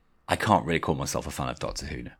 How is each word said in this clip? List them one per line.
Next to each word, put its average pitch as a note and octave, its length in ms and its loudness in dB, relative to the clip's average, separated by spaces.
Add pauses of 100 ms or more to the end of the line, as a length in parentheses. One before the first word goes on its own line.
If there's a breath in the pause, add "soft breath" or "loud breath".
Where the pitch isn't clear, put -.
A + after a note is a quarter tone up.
(280)
I E2+ 80 4
can't E2 300 4
really E2 140 2
call D#2+ 160 0
myself C#2+ 300 -4
a D2 40 -8
fan C#2 180 -4
of A#1+ 100 -6
Doctor - 280 -6
Who C2+ 160 -8
now. - 180 -12